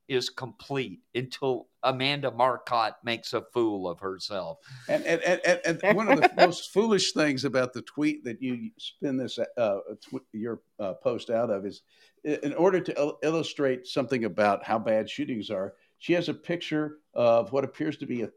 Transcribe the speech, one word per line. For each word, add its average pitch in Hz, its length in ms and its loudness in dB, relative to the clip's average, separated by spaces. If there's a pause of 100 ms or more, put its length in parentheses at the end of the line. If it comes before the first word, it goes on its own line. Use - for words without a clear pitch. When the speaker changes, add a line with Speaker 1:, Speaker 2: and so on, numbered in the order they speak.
Speaker 1:
is 123 220 0
complete 120 720 -6 (140)
until 127 520 -2 (160)
Amanda 131 480 0
Marcotte 117 720 0
makes 117 300 -4
a 113 80 0 (120)
fool 104 360 2
of 85 120 -6
herself. 95 580 -8 (300)
Speaker 2:
And, 151 160 2
and, 165 180 2
and, 175 180 2 (240)
and, 160 180 0
and 185 140 6
one 214 120 2
of 262 120 6
the - 120 6
Speaker 3:
<laughs> - 40 -18
Speaker 2:
most - 360 -2
foolish 208 400 2
things 143 340 2
about 127 260 0
the 117 100 -10
tweet 151 420 -2
that 117 180 -8
you 120 360 -4
spin - 380 -4
this, 120 220 -4
uh, 110 400 0 (240)
tw-, - 180 -10 (120)
your, 110 280 -6 (180)
uh, 98 160 -4
post 123 360 -2
out 117 200 2
of 98 140 0
is 95 180 -8 (440)
i-, 147 160 0
in 147 120 -2
order 180 260 4
to 165 200 -4
il-, 147 220 0
illustrate 143 640 0
something 127 400 0
about 101 380 2
how 107 140 2
bad 110 300 2
shootings 123 420 -6
are, 98 240 -4 (240)
she - 140 0
has 170 160 2
a 147 60 -2
picture 151 640 -4 (160)
of 120 380 4
what 135 120 2
appears 151 320 -4
to 139 100 -10
be 123 160 -4
a 104 140 -6